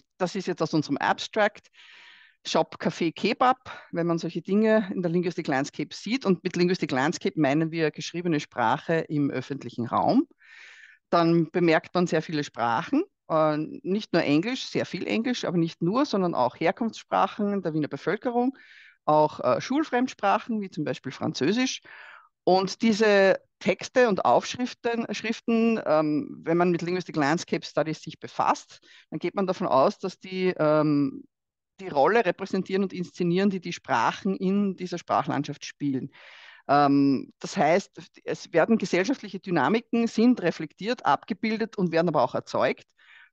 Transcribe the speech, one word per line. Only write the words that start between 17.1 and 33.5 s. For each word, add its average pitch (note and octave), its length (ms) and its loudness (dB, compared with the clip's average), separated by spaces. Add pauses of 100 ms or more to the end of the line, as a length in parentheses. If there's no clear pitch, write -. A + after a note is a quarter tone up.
der E3 120 -4
Wiener D3+ 120 -2
Bevölkerung, A#3+ 720 -2 (460)
auch, D3+ 340 4
äh, - 220 2
Schulfremdsprachen, B3 1000 -2
wie F#3+ 100 -8
zum D#3+ 120 -6
Beispiel C3+ 300 -6
Französisch. G#3 680 -2 (600)
Und F#3 400 2
diese G3+ 580 4 (200)
Texte - 480 2
und F#3+ 160 0
Aufschriften, A#3 920 0
Schriften, A3+ 720 0
ähm, D3+ 560 0
wenn E3 140 0
man F3+ 160 4
mit E3 100 -2
Linguistic F3 320 -6
Landscape D#3 500 0
Studies D#3 380 -4
sich - 160 -14
befasst, - 640 -2 (300)
dann D#3+ 100 -8
geht F3 160 -6
man G3 100 0
davon F3+ 220 -2
aus, D3 320 4
dass F#3 180 -10
die, F#3 400 -2
ähm, D3+ 640 2 (580)
die F#3 80 -12
Rolle F3 360 4
repräsentieren F#3+ 580 -2
und F#3+ 100 -4
inszenieren, F3+ 580 0